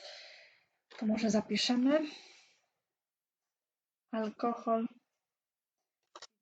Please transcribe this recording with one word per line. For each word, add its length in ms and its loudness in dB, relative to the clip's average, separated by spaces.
To 60 -2
może 240 2
zapiszemy. 720 2
Alkohol, 760 -2